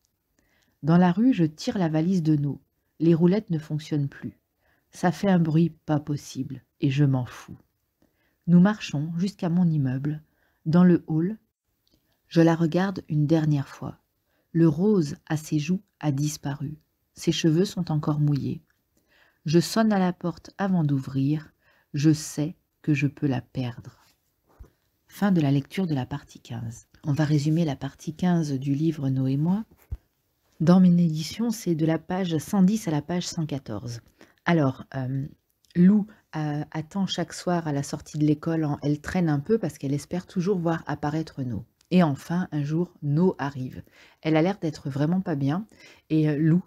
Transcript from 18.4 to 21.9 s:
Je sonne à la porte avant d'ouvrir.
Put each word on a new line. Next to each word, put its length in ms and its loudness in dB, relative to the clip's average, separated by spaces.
Je 140 4
sonne 320 0
à 60 2
la 140 2
porte 460 -8
avant 240 0
d'ouvrir. 680 -2